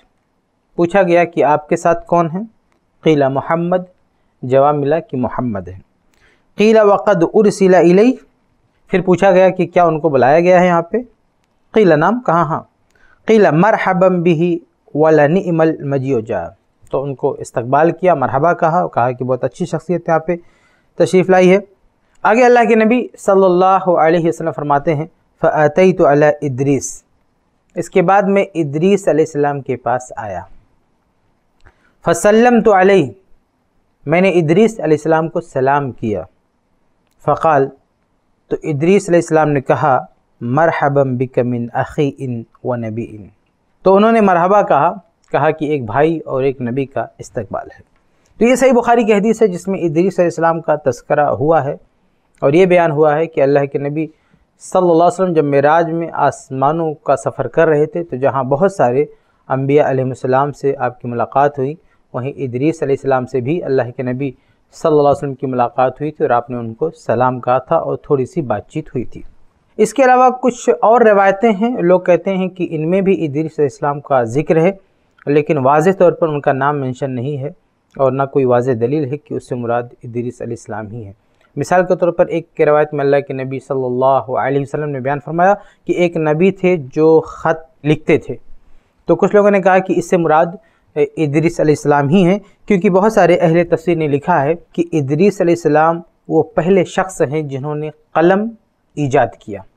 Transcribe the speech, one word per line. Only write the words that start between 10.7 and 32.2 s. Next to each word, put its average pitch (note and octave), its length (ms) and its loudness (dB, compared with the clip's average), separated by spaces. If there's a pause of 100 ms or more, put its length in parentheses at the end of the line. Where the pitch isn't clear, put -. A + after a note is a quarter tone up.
पे? A#3 100 -4 (720)
"क़ील G3+ 200 4
नाम", F#3+ 260 0
कहा E3+ 240 0
हाँ। D3 240 -8 (600)
"क़ील G#3+ 260 6
मरहबम F#3 680 2
बिही E3+ 380 0 (360)
वला D3+ 320 4
निअमल D#3+ 560 0
मजीउ C3+ 380 -2
जा", G2 220 -6 (480)
तो C#3+ 80 -2
उनको C#3 360 -4
इस्तकबाल C3+ 560 -2
किया, F3 220 0
मरहबा C#3 400 0
कहा, E3+ 320 -2
कहा B2+ 260 -2
कि B2+ 120 -8
बहुत B2+ 200 -4
अच्छी E3 220 -6
शख्सियत E3+ 420 -6
यहाँ D#3+ 180 0
पे F3 120 -4 (600)
तशरीफ़ F3+ 340 2
लाई F#3 160 4
है। G3 140 4 (640)
आगे A3 180 2
अल्लाह A#3+ 220 4
के A3+ 120 2
नबी A3 220 2 (200)
सल्लल्लाहु F#3 760 2
अलैहि E3 340 2
वसल्लम D#3+ 240 -4
फरमाते C#3+ 400 -2
हैं, D3+ 160 -6 (340)
"फ़अतैतु E3 640 2
अला D3 260 4 (120)
इदरीस", C3+ 600 -4 (720)
इसके F3 260 -2
बाद F#3+ 260 2
मैं G3 180 0 (100)
इदरीस E3+ 520 0
अलैहिस्सलाम D3 520 0
के B2+ 180 -8
पास B2 400 -6
आया। G2 280 -12 (1600)
"फ़सल्लमतु G#3+ 680 4